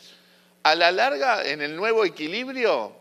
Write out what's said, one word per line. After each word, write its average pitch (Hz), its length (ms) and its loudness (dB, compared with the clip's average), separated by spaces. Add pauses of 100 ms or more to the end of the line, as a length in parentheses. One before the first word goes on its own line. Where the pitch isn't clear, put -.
(640)
A 156 120 4
la 170 180 4
larga, 254 540 0
en 147 160 -4
el 147 140 -6
nuevo 220 280 0
equilibrio, 180 960 -4